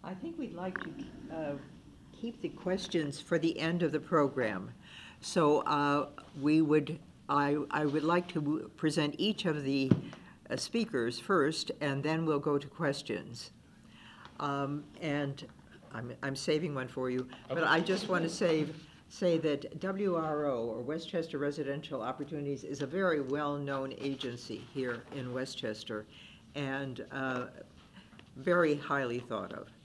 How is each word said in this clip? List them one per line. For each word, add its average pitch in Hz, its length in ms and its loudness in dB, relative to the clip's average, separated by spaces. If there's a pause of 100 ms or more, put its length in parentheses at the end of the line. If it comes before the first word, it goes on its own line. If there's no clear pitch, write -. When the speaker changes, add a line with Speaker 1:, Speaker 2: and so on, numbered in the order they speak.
Speaker 1:
I 185 80 -8
think 330 240 -8
we'd 247 160 -6
like 185 260 -4
to, 160 100 -8 (440)
uh, 151 200 -4 (580)
keep - 300 -8
the 175 80 -2
questions 175 720 -2
for 170 180 2
the 160 180 2
end 170 260 2
of 147 100 4
the 151 60 2
program. 123 720 2 (500)
So, 151 380 6
uh, 143 480 4 (340)
we 151 200 8
would, 151 380 4 (300)
I, 143 280 4 (140)
I 151 140 2
would 143 180 2
like 175 260 4
to 156 120 0
w-, 147 340 0
present 147 420 2
each 208 280 2
of 151 180 0
the, 135 260 2 (600)
uh, 131 80 -2
speakers 123 600 0
first, 156 600 0
and 139 240 -2
then 160 220 0
we'll 151 140 2
go 143 180 0
to 143 100 -4
questions. 127 840 -4 (920)
Um, 143 420 -2 (180)
and 143 460 -2 (460)
I'm, 120 180 -6 (100)
I'm 135 140 -2
saving 151 400 0
one 127 140 -2
for 127 200 0
you, 127 180 0 (200)
but 135 120 0
Speaker 2:
Okay. 160 80 4
Speaker 1:
I 160 120 6
just 185 300 2
want 175 140 2
to 165 60 2
save, 160 460 2 (320)
say 175 300 2
that 151 420 0
W 190 360 0
R 156 320 0
O, 120 180 0
or 117 160 -4
Westchester 160 560 -4
Residential 143 640 -2
Opportunities, 143 640 -4
is 127 160 -6
a 135 60 -2
very 165 340 2
well-known 139 800 -2
agency 123 600 -4 (120)
here 123 300 -2 (120)
in 123 180 -6
Westchester, 113 720 -4 (500)
and, 135 580 -4
uh, 131 320 -2 (920)
very 160 400 4
highly 135 440 0
thought 101 340 -4
of. - 160 -10 (160)